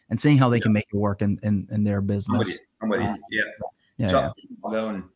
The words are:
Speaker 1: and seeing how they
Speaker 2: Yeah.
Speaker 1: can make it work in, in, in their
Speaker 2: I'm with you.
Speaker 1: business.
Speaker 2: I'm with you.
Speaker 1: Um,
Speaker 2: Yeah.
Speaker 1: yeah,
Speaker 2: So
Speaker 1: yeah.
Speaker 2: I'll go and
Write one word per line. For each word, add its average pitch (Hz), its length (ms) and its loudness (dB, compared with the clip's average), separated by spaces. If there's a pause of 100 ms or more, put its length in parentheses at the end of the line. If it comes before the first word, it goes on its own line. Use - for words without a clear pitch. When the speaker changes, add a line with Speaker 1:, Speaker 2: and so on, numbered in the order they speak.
(100)
Speaker 1:
and 113 80 -2
seeing 147 200 6
how 131 100 6
they 120 80 4
Speaker 2:
Yeah. 113 60 0
Speaker 1:
can 110 100 2
make 104 200 2
it 104 40 -2
work 101 260 0
in, 101 200 0
in, 104 280 -2
in 107 140 0
their 101 140 0
Speaker 2:
I'm 98 80 -2
with 98 40 -2
you. 101 280 -2
Speaker 1:
business. - 220 0 (200)
Speaker 2:
I'm 110 80 -4
with 104 120 0
you. - 60 0
Speaker 1:
Um, 104 120 -4 (120)
Speaker 2:
Yeah. 107 120 -2 (560)
Speaker 1:
yeah, 110 100 0
Speaker 2:
So 135 120 2
Speaker 1:
yeah. - 100 -4 (340)
Speaker 2:
I'll 110 60 -6
go 110 180 -4
and 95 160 -8 (120)